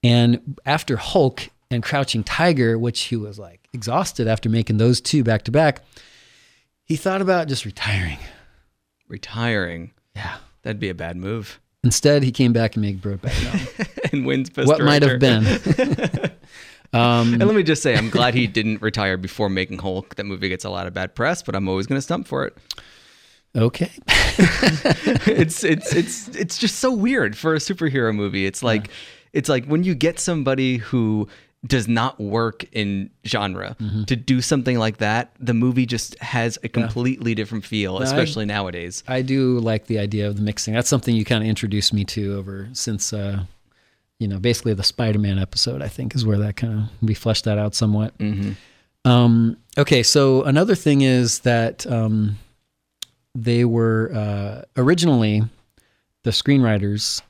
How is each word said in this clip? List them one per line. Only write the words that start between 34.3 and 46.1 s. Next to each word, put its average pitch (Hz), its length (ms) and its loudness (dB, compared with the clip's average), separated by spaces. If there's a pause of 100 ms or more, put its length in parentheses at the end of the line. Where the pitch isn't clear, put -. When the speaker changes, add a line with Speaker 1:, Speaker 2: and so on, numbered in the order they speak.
Speaker 2:
something 127 380 0
like 110 180 0
that, 110 420 -2
the 120 140 -2
movie 123 320 2
just 117 340 -6
has 117 380 -4
a - 60 -16
Speaker 1:
Yeah. - 60 -8
Speaker 2:
completely 117 640 -2
different 107 300 -6
feel, 101 300 -2
Speaker 1:
No, 95 40 -4
I 123 60 -2
Speaker 2:
especially 139 400 0
nowadays. 92 600 -6
Speaker 1:
I 127 140 -2
do 131 380 2
like 113 260 -2
the 110 140 -2
idea 104 280 -2
of 101 100 -4
the 101 40 -2
mixing. 107 320 -4
That's 120 160 0
something 120 260 0
you 107 100 2
kinda 110 200 0
introduced 104 480 0
me 101 120 0
to 101 300 -6
over 98 380 -10
since, 110 400 -6
uh, 101 300 -4 (760)
you 110 80 -2
know, 98 100 -4
basically 113 360 0
the 101 100 -4
Spider-Man 104 560 0
episode, 120 420 -4
I 143 60 -6
think, 120 280 -8